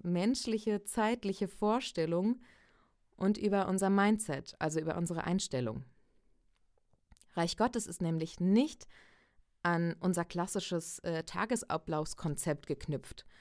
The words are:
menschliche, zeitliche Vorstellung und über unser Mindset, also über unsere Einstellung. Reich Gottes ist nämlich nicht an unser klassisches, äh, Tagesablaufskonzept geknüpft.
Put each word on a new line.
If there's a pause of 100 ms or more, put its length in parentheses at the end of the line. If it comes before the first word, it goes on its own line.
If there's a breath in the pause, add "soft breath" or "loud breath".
menschliche,
zeitliche
Vorstellung (720 soft breath)
und
über
unser
Mindset,
also
über
unsere
Einstellung. (1500)
Reich
Gottes
ist
nämlich
nicht (760 soft breath)
an
unser
klassisches,
äh,
Tagesablaufskonzept
geknüpft. (160 soft breath)